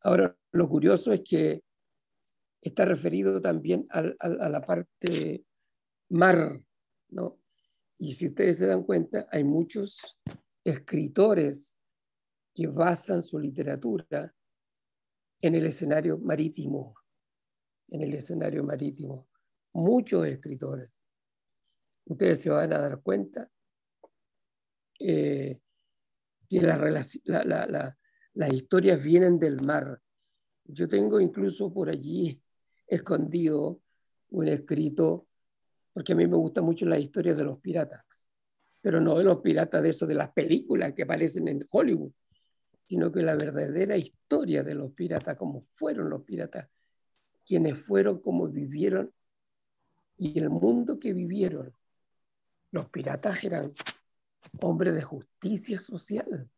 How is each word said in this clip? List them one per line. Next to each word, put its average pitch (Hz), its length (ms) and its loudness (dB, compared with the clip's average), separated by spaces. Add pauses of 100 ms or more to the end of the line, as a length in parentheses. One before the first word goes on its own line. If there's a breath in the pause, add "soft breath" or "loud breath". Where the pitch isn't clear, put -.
Ahora, 185 340 4 (160)
lo 175 180 4
curioso 165 440 4
es 196 140 0
que 156 360 0 (960)
está - 240 0
referido 185 560 0
también 170 480 0
al, - 300 -2
al, 170 220 -4
a 156 80 -2
la 147 120 -2
parte 170 840 -4 (640)
mar, 175 500 4 (500)
¿no? - 300 -10 (600)
Y 143 140 -8
si 175 140 -4
ustedes 170 300 2
se 185 100 0
dan 185 160 2
cuenta, 175 480 -2
hay 151 120 0
muchos 165 760 -2 (440)
escritores 151 1160 0 (760)
que 147 140 -4
basan 170 540 0
su 156 180 -8
literatura 147 920 -6 (1080)
en 165 140 4
el 160 100 2
escenario 156 520 0
marítimo, 139 800 -4 (920)
en 151 120 -8
el 143 120 -4
escenario 151 500 -4
marítimo. 139 640 -6 (460)
Muchos 180 540 2
escritores. 135 720 -10 (1040)
Ustedes 165 360 2
se 165 80 -2
van 156 240 2
a 156 60 2
dar 139 220 -4
cuenta, 196 480 -4 (1500)
eh, 147 600 -2 (880)
que 185 120 2
la 160 160 4
relaci-, 151 480 -2
la, 165 180 0
la, - 240 -2
la, 143 300 -6 (360)
las 147 200 0
historias 180 500 4
vienen 175 360 6
del 143 240 0
mar. 139 360 -2 (680)
Yo 160 220 -4
tengo 208 320 4
incluso 190 540 0
por 180 160 -2
allí 156 520 -4 (460)
escondido 160 920 0 (480)
un 160 180 -2
escrito, 156 800 0 (640)
porque 170 220 -2
a - 20 4
mí 170 120 6
me 170 100 4
gustan 165 280 0
mucho 165 200 0
las 165 140 2
historias 160 380 0
de 151 60 -2
los 135 160 -6
piratas, - 680 -8 (520)
pero 170 200 2
no 160 160 4
de 175 60 4
los 190 160 6
piratas 160 440 2
de 160 60 4
esos 160 180 -2
de 160 80 0
las 147 160 -2
películas 160 600 0
que - 100 -4
aparecen 160 440 -2
en - 240 -4
Hollywood, 151 400 2 (760)
sino 175 260 0
que 170 100 -2
la 160 140 2
verdadera 151 600 -2
historia 165 680 -2
de 151 120 -6
los 139 160 -8
piratas, 151 440 -4
cómo - 260 -10 (120)
fueron 294 360 -4
los - 140 -8
piratas, - 460 -10 (760)
quiénes 160 340 0
fueron, 196 400 2
cómo 175 280 -2
vivieron, 143 680 -2 (1040)
y 156 220 -4
el 156 100 -2
mundo 240 500 0
que 208 140 -4
vivieron. 175 600 -4 (960)
Los 165 180 -6
piratas 143 540 -4
eran 151 300 -6 (880)
hombres 170 340 0
de 156 80 -4
justicia 185 760 -8
social. 185 800 -10